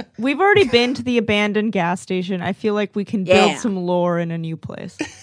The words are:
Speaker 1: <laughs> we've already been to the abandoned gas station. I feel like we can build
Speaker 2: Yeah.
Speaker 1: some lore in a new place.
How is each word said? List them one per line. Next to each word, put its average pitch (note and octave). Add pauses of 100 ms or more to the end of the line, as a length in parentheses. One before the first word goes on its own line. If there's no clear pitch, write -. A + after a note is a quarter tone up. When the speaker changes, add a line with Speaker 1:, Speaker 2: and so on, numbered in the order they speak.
Speaker 1:
<laughs> -
we've C4+
already G4+
been A#3+
to A#3+
the A#3+
abandoned G#3
gas F3
station. F#3
I F3
feel G#3
like G#3
we G3+
can F#3+
build F#3
Speaker 2:
Yeah. -
Speaker 1:
some G3
lore F3
in E3+
a E3
new D#3+
place. - (260)